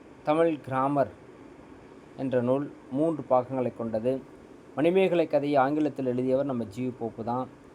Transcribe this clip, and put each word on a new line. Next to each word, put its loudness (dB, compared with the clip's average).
தமிழ் 2
கிராமர் 0
என்ற -2
நூல் 2
மூன்று 0
பாகங்களை 0
கொண்டது. -2
மணிமேகலை 2
கதையை 0
ஆங்கிலத்தில் -2
எழுதியவர் 0
நம்ம -4
ஜி -6
யு -4
போப்பு -8
தான். -4